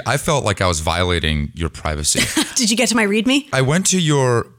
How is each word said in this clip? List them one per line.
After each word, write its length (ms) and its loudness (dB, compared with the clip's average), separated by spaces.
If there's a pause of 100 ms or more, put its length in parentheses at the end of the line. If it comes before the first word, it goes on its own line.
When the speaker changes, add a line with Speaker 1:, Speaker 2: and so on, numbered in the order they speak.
Speaker 1:
I 120 0
felt 260 0
like 160 0
I 80 2
was 120 0
violating 720 0
your 160 -4
privacy. 520 -4 (300)
Speaker 2:
<laughs> 40 -6
Did 160 2
you 60 0
get 120 2
to 60 0
my 100 2
readme? 480 0
Speaker 1:
I 80 2
went 260 2
to 140 2
your 440 2 (140)